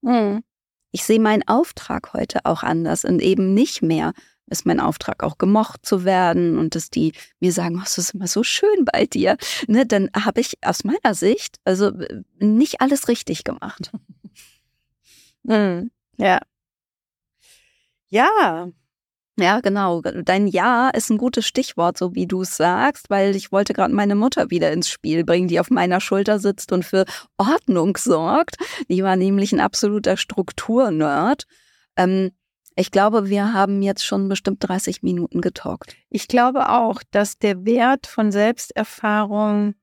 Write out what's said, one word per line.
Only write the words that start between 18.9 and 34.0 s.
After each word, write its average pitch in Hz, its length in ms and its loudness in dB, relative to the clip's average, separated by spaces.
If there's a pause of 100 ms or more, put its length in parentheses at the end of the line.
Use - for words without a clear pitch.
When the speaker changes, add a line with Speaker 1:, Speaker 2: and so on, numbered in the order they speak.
Speaker 2:
Ja, 196 220 2
genau. 196 400 0
Dein 185 460 0
Ja 233 420 2
ist - 200 -2
ein 214 80 2
gutes 247 300 -2
Stichwort, 175 500 -2
so 180 160 -4
wie 180 140 -4
du 185 160 -4
es 185 120 -8
sagst, 190 540 0
weil 196 260 2
ich 196 160 -8
wollte 196 220 0
gerade - 200 0
meine 202 200 2
Mutter - 380 0
wieder 165 200 2
ins 170 180 -2
Spiel 160 340 -2
bringen, 175 240 2
die 170 120 0
auf 170 120 0
meiner 180 300 2
Schulter 202 360 0
sitzt 196 340 -2
und 185 140 0
für 190 200 2 (320)
Ordnung 196 600 2
sorgt. 202 600 0 (320)
Die 185 140 2
war 190 120 2
nämlich 196 360 2
ein - 80 2
absoluter 202 580 0
Strukturnerd. 190 1300 0 (500)
Ähm, 185 320 2 (460)
ich - 160 -2
glaube, 208 380 2
wir 202 240 0
haben 196 280 2
jetzt 196 240 -2